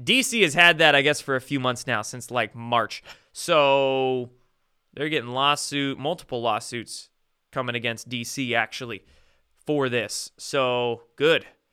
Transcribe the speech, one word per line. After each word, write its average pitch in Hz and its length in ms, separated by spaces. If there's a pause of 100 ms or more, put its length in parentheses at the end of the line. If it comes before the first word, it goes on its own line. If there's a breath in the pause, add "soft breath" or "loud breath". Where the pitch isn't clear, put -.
D 214 200
C 233 200
has 156 120
had 170 240
that, 151 180
I 139 60
guess, 143 180
for 139 160
a 123 60
few 139 180
months 127 280
now, 113 160
since, - 280
like, 117 240
March. 117 480 (300 loud breath)
So 135 960 (640)
they're 156 160
getting 123 220
lawsuit, 139 640
multiple 135 440
lawsuits 110 680 (420)
coming 123 240
against 117 320
D 120 160
C, 120 300
actually, 113 500 (640)
for 139 240
this. 113 480
So 123 640 (120)
good. 147 300 (280)